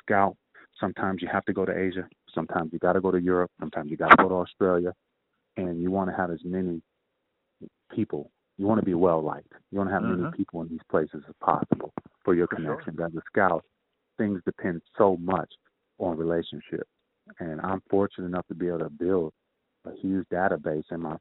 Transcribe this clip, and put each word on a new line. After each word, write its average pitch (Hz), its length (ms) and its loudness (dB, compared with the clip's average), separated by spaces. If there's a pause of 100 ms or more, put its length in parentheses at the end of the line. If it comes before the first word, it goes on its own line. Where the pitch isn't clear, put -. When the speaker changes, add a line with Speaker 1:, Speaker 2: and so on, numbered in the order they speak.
Speaker 1:
scout, 98 340 2 (420)
sometimes 95 440 -4
you 87 60 -6
have 98 180 -2
to 101 80 0
go 95 100 0
to 92 120 -2
Asia, 92 300 -2 (280)
sometimes 82 380 -4
you 85 60 -6
gotta 90 220 2
go 92 100 2
to 90 100 2
Europe, 90 380 2
sometimes 78 320 -10
you 78 60 -4
gotta 80 200 8
go 95 120 10
to 92 60 0
Australia, 90 580 0 (640)
and 90 240 -4
you 87 100 -2
wanna 92 240 -2
have 87 160 -2
as 80 140 -8
many 87 380 -4 (1080)
people. 76 400 -6 (280)
You 98 80 -2
wanna 107 160 2
be 95 120 0
well 85 280 4
liked. 76 300 -8 (180)
You 98 80 -4
wanna 98 120 -2
have 98 120 0
Speaker 2:
Mm-hmm. 92 220 -2
Speaker 1:
many - 120 -8
people 87 260 -4
in 82 60 -8
these 82 220 -10
places 78 360 -2
as 78 140 -20
possible - 520 0 (300)
for 92 120 2
your 87 140 4
Speaker 2:
For - 80 -6
sure. 80 200 -4
Speaker 1:
connections. 82 240 -10
As 85 140 -4
a 80 120 -8
scout, 90 380 2 (540)
things 101 260 -2
depend 90 380 -4 (140)
so 98 200 6
much 87 360 -2 (460)
on 90 180 -2
relationships. 82 720 -4 (520)
And 80 200 -8
I'm 92 200 -4 (100)
fortunate 98 360 0
enough 87 220 -4
to - 60 -10
be 87 140 -2
able 85 120 -2
to 78 100 -4
build 85 420 0 (520)
a 85 80 -14
huge 95 360 -4
database 85 600 -2
in 85 100 -6
my 80 200 -6